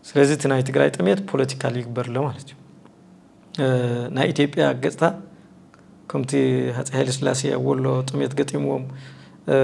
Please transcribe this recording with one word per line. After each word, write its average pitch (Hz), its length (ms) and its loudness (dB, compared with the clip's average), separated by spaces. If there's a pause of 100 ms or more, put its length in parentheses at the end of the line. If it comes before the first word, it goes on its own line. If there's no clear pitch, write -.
ስለዚ 143 260 4
እቲ 143 140 0
ናይ 135 180 2
ትግራይ 139 280 2
ጥሜት 190 320 2
ፖለቲካሊ 131 540 -2
ይግበር 120 280 -6
ኣሎ 123 160 -4
ማለት 143 220 -6
እዩ። - 120 -20 (960)
እ፣ 135 140 0 (440)
ናይ 135 160 2
ኢትዮጵያ 147 360 2 (120)
ገጽታ - 280 -2 (1040)
ከምቲ 135 240 -4 (400)
ሃፀይ 131 220 -6
ሃይለ 135 180 2
ስላሴ 135 380 0
ኣብ 131 160 -2
ወሎ 135 200 0 (180)
ጥሜት 135 300 -4
ገጢምዎም፣ 139 500 -2 (640)
እ፣ 143 160 4